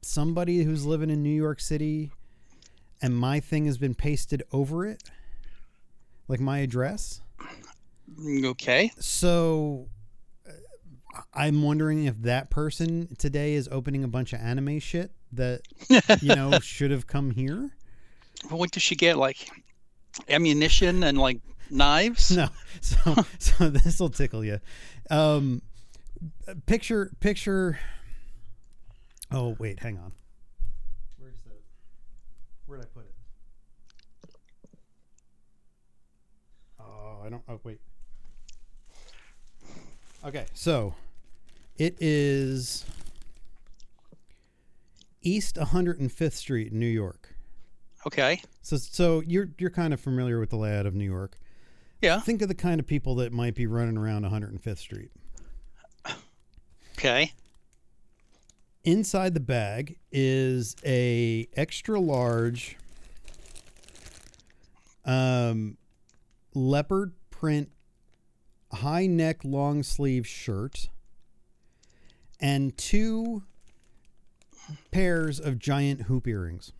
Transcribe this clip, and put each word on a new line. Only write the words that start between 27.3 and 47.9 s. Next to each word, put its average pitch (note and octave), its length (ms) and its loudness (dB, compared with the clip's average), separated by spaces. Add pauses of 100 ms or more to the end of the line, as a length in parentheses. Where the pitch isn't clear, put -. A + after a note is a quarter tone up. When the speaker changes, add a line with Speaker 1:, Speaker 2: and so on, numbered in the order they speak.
Speaker 1:
Oh, A#2+ 280 -4
wait, G#2 200 -6
hang G#2 200 -8
on. F2 140 -12 (1080)
Where's A#2+ 220 -12
the, - 100 -12 (1120)
where'd C#3 160 -8
I A#2 100 -12
put A#2+ 140 -14
it? - 80 -12 (3750)
Oh, G#2+ 440 -14
I G#2+ 60 -8
don't, A#2+ 180 -12
oh, A#2 160 -10
wait. A#2 160 -14 (2500)
Okay, C#3 300 -8
so A#2+ 400 -2 (840)
it E3+ 220 0
is C#3 840 0 (2500)
East G3 360 0
a D#3+ 80 0
hundred F3 340 2
and C3 120 -2
fifth - 240 -2
Street A2 360 -4
in A2 80 -4
New A#2 80 0
York. A2 480 -4 (720)